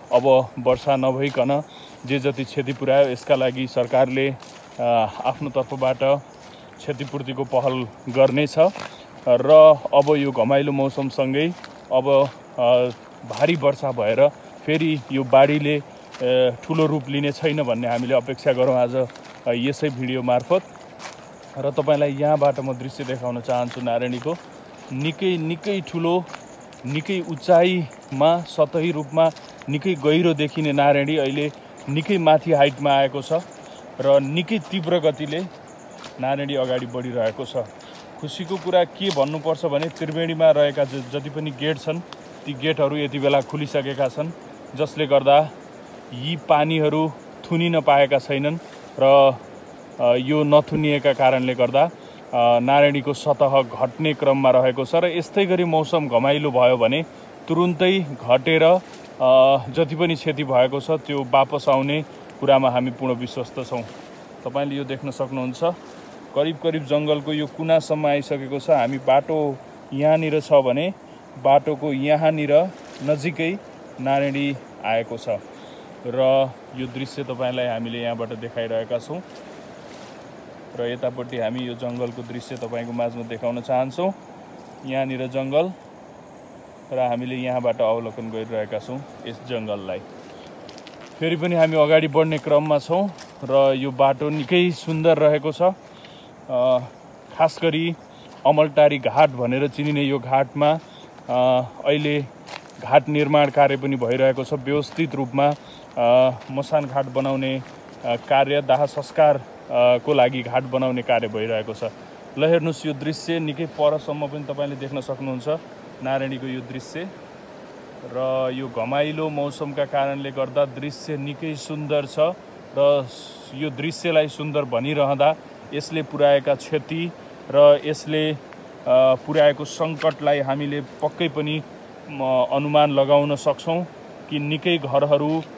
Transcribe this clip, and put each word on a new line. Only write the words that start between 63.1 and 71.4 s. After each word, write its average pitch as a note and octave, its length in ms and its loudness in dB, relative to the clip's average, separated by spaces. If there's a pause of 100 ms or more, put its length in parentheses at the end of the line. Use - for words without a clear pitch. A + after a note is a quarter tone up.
विश्वस्त B2 460 -8 (100)
छौँ। A#2+ 120 -6 (640)
तपाईँले C#3 320 -4
यो C#3+ 80 -6
देख्न C3+ 260 -8
सक्नुहुन्छ, B2+ 540 -6 (720)
करिब D3+ 220 0
करिब D#3+ 280 -2
जङ्गलको D3 480 -2
यो D3+ 140 -2
कुनासम्म D#3+ 600 0
आइसकेको C#3+ 540 -2
छ। E3 100 -4
हामी C3+ 280 2
बाटो C#3+ 580 2 (360)
यहाँनिर D#3 480 2
छ - 120 -2
भने C#3+ 420 4 (480)